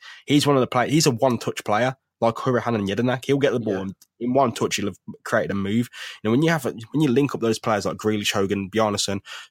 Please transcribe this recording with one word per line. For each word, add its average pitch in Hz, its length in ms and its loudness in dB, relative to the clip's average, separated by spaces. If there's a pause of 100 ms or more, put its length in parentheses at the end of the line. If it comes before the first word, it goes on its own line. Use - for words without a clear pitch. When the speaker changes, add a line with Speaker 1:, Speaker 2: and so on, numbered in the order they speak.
(240)
Speaker 1:
he's 143 200 4
one 143 120 4
of 127 40 4
the 113 60 2
play-, 120 220 0
he's 156 180 4
a 139 40 4
one-touch 120 520 -2
player, 117 320 0 (240)
like 117 160 2
Hourihane 120 400 0
and 101 120 0
Jedinak. 123 380 -2
He'll 139 120 2
get 135 160 2
the 123 60 0
ball 107 160 -2
Speaker 2:
Yeah. 95 60 -4
Speaker 1:
and 95 140 -8 (240)
in 123 140 -4
one 131 180 4
touch, - 260 -2
he'll 98 100 -4
have 92 100 -8 (260)
created 95 280 -2
a 98 40 -2
move. 101 320 0 (360)
You 107 40 0
know, 110 40 2
when 131 100 4
you 160 80 4
have 160 160 0
a, 92 80 -4 (180)
when 147 100 0
you 147 80 2
link 135 260 2
up - 60 -4
those 113 180 0
players 104 260 0
like - 120 -2
Grealish, 107 360 -2
Hogan, 98 380 0
Bjarnason, 101 480 0 (320)